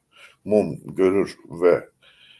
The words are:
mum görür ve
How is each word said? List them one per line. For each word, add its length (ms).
mum 500
görür 420
ve 400